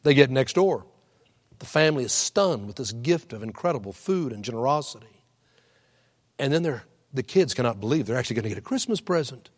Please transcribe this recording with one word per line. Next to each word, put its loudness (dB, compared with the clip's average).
They 6
get 8
next 0
door. 2
The -18
family 2
is -4
stunned 0
with -12
this -8
gift -2
of -10
incredible -4
food -4
and -10
generosity. -4
And 0
then 2
they're, -4
the -2
kids 2
cannot 0
believe 0
they're -2
actually -2
gonna -2
get -6
a -10
Christmas -2
present. -4